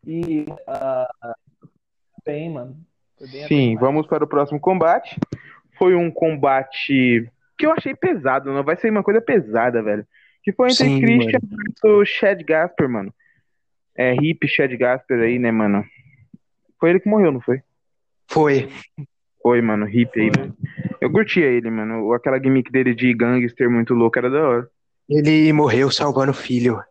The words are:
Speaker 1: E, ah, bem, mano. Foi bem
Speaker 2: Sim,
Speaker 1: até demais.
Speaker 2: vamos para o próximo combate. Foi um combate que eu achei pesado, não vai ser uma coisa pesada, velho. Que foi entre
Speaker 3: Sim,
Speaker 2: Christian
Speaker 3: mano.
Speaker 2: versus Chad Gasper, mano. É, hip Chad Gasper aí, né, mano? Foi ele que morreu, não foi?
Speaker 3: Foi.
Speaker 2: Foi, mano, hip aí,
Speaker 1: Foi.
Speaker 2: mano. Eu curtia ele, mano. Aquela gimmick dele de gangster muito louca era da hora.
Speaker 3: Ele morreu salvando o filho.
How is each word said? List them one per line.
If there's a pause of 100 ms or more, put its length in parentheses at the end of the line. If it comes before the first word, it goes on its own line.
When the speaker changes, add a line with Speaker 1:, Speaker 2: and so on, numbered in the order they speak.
Speaker 1:
E, (200)
ah, (880)
bem,
mano. (420)
Foi
bem
Speaker 2:
Sim,
Speaker 1:
até
demais.
Speaker 2:
vamos
para
o
próximo
combate. (600)
Foi
um
combate (280)
que
eu
achei
pesado,
não
vai
ser
uma
coisa
pesada,
velho. (380)
Que
foi
entre (120)
Speaker 3:
Sim,
Speaker 2:
Christian
Speaker 3:
mano. (260)
Speaker 2:
versus
Chad
Gasper,
mano. (840)
É,
hip
Chad
Gasper
aí,
né,
mano? (920)
Foi
ele
que
morreu,
não
foi? (680)
Speaker 3:
Foi. (720)
Speaker 2:
Foi,
mano,
hip
aí,
Speaker 1:
Foi.
Speaker 2:
mano. (440)
Eu
curtia
ele,
mano.
Aquela
gimmick
dele
de
gangster
muito
louca
era
da
hora. (380)
Speaker 3:
Ele
morreu
salvando
o
filho. (100)